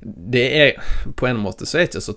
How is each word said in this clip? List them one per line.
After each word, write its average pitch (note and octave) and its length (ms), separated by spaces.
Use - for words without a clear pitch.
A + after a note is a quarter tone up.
det A#2+ 440
er, C#3+ 200
på B2+ 140
en A#2+ 100
måte G2+ 240
så - 160
er F3 60
det - 80
ikke - 100
så G#2 140